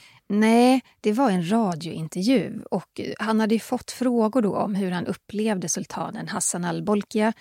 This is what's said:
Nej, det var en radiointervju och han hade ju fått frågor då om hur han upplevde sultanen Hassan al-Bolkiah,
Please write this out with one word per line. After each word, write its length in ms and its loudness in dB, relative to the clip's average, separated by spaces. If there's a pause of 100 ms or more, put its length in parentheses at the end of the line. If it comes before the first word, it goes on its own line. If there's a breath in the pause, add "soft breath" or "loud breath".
(280 loud breath)
Nej, 540 4 (200 soft breath)
det 100 0
var 200 2
en 200 0
radiointervju 1120 0 (100)
och 300 -6 (180)
han 200 2
hade 160 2
ju 40 0
fått 320 -6
frågor 500 2
då 140 0
om 200 -2
hur 160 0
han 160 -4
upplevde 640 -4
sultanen 580 -8
Hassan 380 -4
al-Bolkiah, 760 0